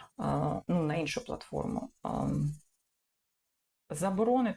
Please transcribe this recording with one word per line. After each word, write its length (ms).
е, 480
ну, 140
на 120
іншу 300
платформу. 640
Ем, 500
заборони 680